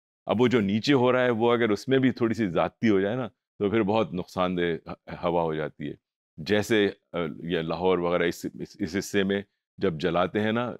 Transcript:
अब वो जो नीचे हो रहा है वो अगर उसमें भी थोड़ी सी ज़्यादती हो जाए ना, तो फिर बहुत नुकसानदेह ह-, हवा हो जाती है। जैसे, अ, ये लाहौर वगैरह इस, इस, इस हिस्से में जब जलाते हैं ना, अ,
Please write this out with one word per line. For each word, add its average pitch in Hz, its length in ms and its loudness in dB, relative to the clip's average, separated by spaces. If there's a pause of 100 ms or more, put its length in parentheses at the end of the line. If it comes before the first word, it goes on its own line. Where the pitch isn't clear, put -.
(280)
अब 98 100 2
वो 123 100 4
जो 117 120 4
नीचे 104 320 0
हो 127 180 4
रहा 127 120 2
है 123 80 2
वो 117 180 2
अगर 117 220 2
उसमें 131 300 0
भी 127 120 4
थोड़ी 113 220 0
सी 107 120 0
ज़्यादती 87 420 0
हो 98 120 4
जाए 101 160 0
ना, 127 100 -6 (320)
तो 101 120 0
फिर 110 120 2
बहुत 101 300 0
नुकसानदेह 87 680 -2 (120)
ह-, 82 60 -12 (140)
हवा 85 320 -2
हो 80 120 -2
जाती 76 320 -6
है। - 120 -10 (420)
जैसे, 104 460 2
अ, - 320 -8 (260)
ये 85 180 -2
लाहौर 87 380 0
वगैरह 87 260 0
इस, - 200 -4 (140)
इस, - 200 -12
इस 87 140 -6
हिस्से 98 300 0
में 98 200 0 (360)
जब 92 180 0
जलाते 87 420 0
हैं 110 120 0
ना, 120 120 -2
अ, 113 160 -8